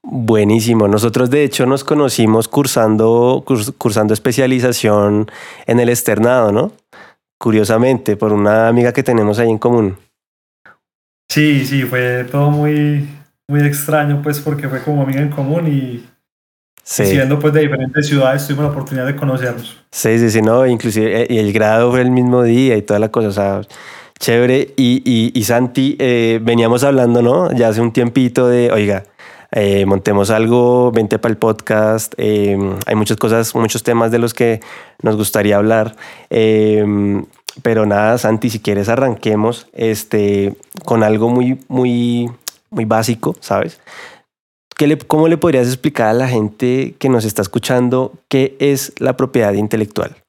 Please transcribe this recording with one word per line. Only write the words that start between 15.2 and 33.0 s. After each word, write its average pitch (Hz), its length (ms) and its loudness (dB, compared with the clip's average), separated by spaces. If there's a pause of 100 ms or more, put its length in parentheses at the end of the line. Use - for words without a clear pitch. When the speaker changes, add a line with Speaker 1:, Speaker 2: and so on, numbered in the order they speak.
Speaker 2:
común 151 380 -2
y, 131 380 -4 (760)
Speaker 1:
Sí. - 220 -4
Speaker 2:
y 98 40 2
siendo, 139 300 2
pues, 147 160 0
de 156 60 4
diferentes 143 480 -2
ciudades, 139 400 0
tuvimos 147 180 -2
la 143 60 -2
oportunidad 131 340 -6
de 139 120 -4
conocernos. 123 760 -6
Speaker 1:
Sí, 113 260 0
sí, 117 140 2
sí, 110 100 2
no, 117 240 4
inclusive, 110 580 0
eh, - 60 -2
y 117 100 0
el 104 120 0
grado 110 400 2
fue 127 100 2
el 127 80 2
mismo 123 340 2
día 120 340 2
y 104 40 0
toda 104 180 -2
la 110 120 0
cosa, 113 160 0
o 101 60 -2
sea, 98 280 -2 (560)
chévere. 123 600 0
Y, 127 280 2
y, 120 320 0
y 110 60 -2
Santi, 127 560 0
eh, 117 420 0
veníamos 117 440 2
hablando, 123 360 4
¿no? 143 300 2
Ya 117 160 2
hace 110 140 0
un 117 100 0
tiempito 123 560 0
de, 120 240 2
"Oiga, 101 320 0 (480)
eh, 98 360 0
montemos 98 420 0
algo, 120 640 2
vente 110 260 0
pa'l 113 200 -2
podcast". 110 800 -2
Eh, 104 380 0 (300)
hay 110 100 -2
muchas 107 220 0